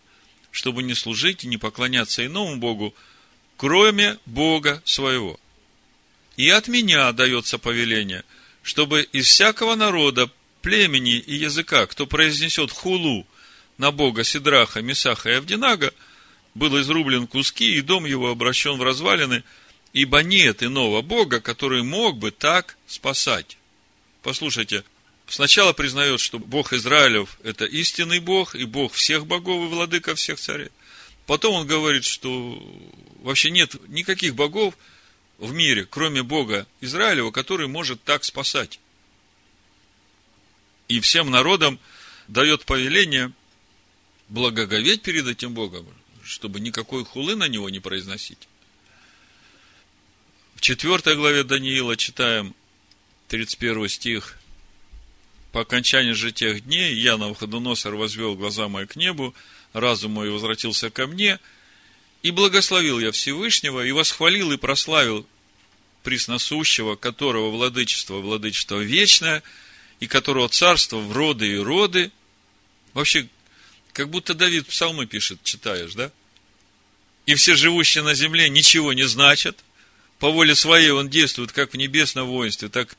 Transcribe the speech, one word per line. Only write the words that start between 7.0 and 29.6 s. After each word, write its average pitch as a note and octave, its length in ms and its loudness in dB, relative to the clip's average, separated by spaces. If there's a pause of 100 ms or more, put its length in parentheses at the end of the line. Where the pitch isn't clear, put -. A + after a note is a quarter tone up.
даётся B2 460 0
повеление, A2 640 -2 (380)
чтобы D3 400 0 (100)
из C3 140 0
всякого A3 500 6
народа, D3 540 2 (320)
племени C#3+ 560 2
и C#3+ 160 -8
языка, D3 520 0
кто - 200 -6
произнесёт D3+ 640 0
хулу E3 540 -2 (500)
на C#3 160 0
бога B2+ 320 0
Сидраха, C#3 580 2
Мисаха A#2+ 480 -2
и A#2+ 40 4
Авдинага, F3+ 600 0 (600)
был C#3 260 0
изрублен C3+ 440 0
в A2+ 40 -8
куски, E3+ 480 0
и D3 40 0
дом E3 240 0
его B2+ 260 -2
обращён B2 480 -2
в B2+ 40 -6
развалины, C3 600 0 (480)
ибо C#3 300 2
нет E3+ 400 2
иного A#2+ 400 0
бога, D#3+ 380 0
который B2 420 -2
мог E3 360 -2
бы G#2 120 -4
так E3+ 460 0 (100)
спасать". - 680 -4 (640)
Послушайте, A#2 640 -4 (440)
сначала E3+ 440 4
признаёт, C#3 480 -2
что - 180 -4
Бог B2 340 -4
Израилев — B2 720 4
это A2 220 -6
истинный E3+ 540 -2
Бог, F3+ 360 0
и B2+ 100 -6
Бог B2+ 280 -4
всех D3+ 340 0
богов, F3 380 -2